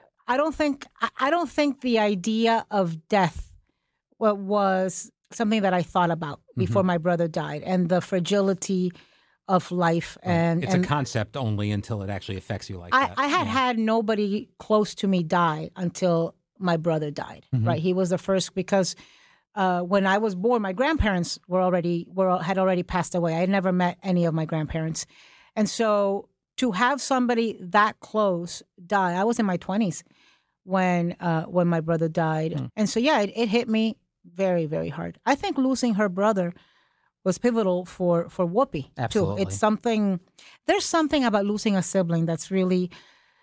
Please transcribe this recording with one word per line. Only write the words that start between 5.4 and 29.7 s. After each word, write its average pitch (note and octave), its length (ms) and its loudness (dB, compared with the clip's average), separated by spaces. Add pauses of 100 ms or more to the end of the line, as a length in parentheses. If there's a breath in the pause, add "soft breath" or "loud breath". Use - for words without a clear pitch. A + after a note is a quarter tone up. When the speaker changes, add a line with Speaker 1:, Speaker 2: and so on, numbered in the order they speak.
Speaker 1:
that F#3 100 4
I F3+ 80 2
thought F3 300 0
about E3 300 -6 (140)
before G3 280 2
Speaker 2:
Mm-hmm. F#3 40 2
Speaker 1:
my F3 120 2
brother E3+ 280 0
died, D3+ 360 -6
and F3+ 260 0
the F3+ 120 2
fragility F#3 920 0 (560 soft breath)
of F#3 240 0
life. E3+ 520 0
Speaker 2:
Right. F3+ 80 -2
Speaker 1:
And E3 320 2
Speaker 2:
It's F#3 120 0
Speaker 1:
and F3+ 100 2
Speaker 2:
a - 20 -8
concept C3+ 480 -2
only G#2 360 -2
until G#2 320 -4
it F#2+ 80 -6
actually G2 260 -8
affects - 320 -10
you F#2+ 80 -10
like F2 160 -8
Speaker 1:
I, C4 140 2
Speaker 2:
that. - 100 -10
Speaker 1:
I C4+ 100 -2
had D#4+ 200 -2
Speaker 2:
Yeah. A3 60 -4
Speaker 1:
had B3+ 260 0
nobody G#3+ 680 0 (120)
close G#3+ 360 0
to G3+ 120 -2
me F#3 160 2
die D#3+ 520 0
until E3+ 600 -2 (240)
my F3 180 0
brother D#3 320 -2
died, - 440 -12
Speaker 2:
Mm-hmm. A2+ 140 2
Speaker 1:
right? D#3 140 0
He F3+ 120 0
was F#3 180 0
the F3+ 80 0
first F#3+ 340 0
because, F#3+ 420 0 (600 loud breath)
uh, F#3 260 0
when F#3+ 260 2
I F#3+ 120 4
was G#3+ 160 0
born, A3 260 2
my G3 120 -4
grandparents G#3 720 0
were F3+ 140 2
already, F3 480 0
were, F#3 320 2
had F#3 180 -2
already F#3 240 2
passed F3+ 320 -2
away. E3+ 200 0
I E3 40 -2
had F#3 100 2
never F#3+ 220 2
met F3+ 320 2
any F3+ 220 2
of D#3+ 100 0
my D#3+ 100 0
grandparents. D#3+ 600 -4 (500 loud breath)
And G#3+ 120 2
so G3+ 600 0 (280)
to B3 160 0
have B3 280 0
somebody A#3+ 580 0
that G#3 400 2
close F#3 600 -2 (240)
die, F#3 280 0
I F#3 100 0
was A#3 160 0
in A3 80 2
my F3+ 100 0
twenties F#3+ 460 -2 (600 soft breath)